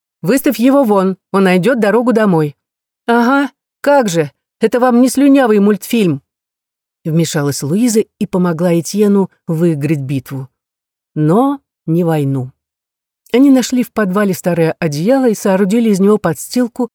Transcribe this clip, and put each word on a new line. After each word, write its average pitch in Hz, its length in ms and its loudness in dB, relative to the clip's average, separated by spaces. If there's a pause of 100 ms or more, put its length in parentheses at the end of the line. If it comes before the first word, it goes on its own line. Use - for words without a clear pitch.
(220)
«Выставь 254 380 -2
его 269 240 4
вон, 190 340 0 (140)
он 196 140 2
найдёт 185 340 2
дорогу 220 320 0
домой». 180 460 0 (500)
«Ага, 240 420 0 (300)
как 277 300 2
же, 160 200 -2 (300)
это 233 220 0
вам 240 180 2
не 254 80 4
слюнявый 262 520 2
мультфильм», 196 600 0 (840)
вмешалась 151 580 -2
Луиза 214 380 0
и - 260 -8
помогла 175 500 -2
Этьену 202 540 0 (160)
выиграть 156 540 -2
битву. 135 480 -8 (640)
Но 220 480 0 (240)
не 170 180 -2
войну. 139 480 -2 (800)
Они 269 200 4
нашли 254 320 0
в - 100 -8
подвале 202 400 -2
старое 165 460 -2
одеяло 196 500 0
и 214 40 0
соорудили 208 560 0
из 190 120 0
него 208 160 4
подстилку, 233 760 -4